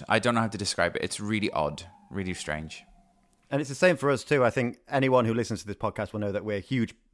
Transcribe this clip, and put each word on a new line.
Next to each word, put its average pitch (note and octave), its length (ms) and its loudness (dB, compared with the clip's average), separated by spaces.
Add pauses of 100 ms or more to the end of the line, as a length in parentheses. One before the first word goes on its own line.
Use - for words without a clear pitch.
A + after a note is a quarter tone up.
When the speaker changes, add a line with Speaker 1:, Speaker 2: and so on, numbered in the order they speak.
Speaker 1:
I A2 100 4
don't A#2+ 160 2
know A#2 60 2
how A2+ 80 2
to G#2 100 -6
describe F2+ 380 0
it. - 60 -4
It's F#2+ 180 -6
really G#2 300 -2
odd, D2+ 340 -2 (260)
really F#2 240 -6
strange. D#2 500 -8 (640)
Speaker 2:
And C#3+ 100 0
it's C#3 100 -6
the C3 60 -8
same F3+ 200 6
for C#3+ 140 2
us B2+ 140 0
too. C#3 200 4
I A2+ 60 6
think A#2+ 280 -2 (100)
anyone C3 360 4
who A2+ 100 2
listens A2+ 260 -2
to - 60 -16
this G2+ 100 -8
podcast G#2 360 -4
will G#2 80 -6
know G#2 120 -2
that G2 120 -4
we're G#2 160 -4
huge A2+ 340 -2 (200)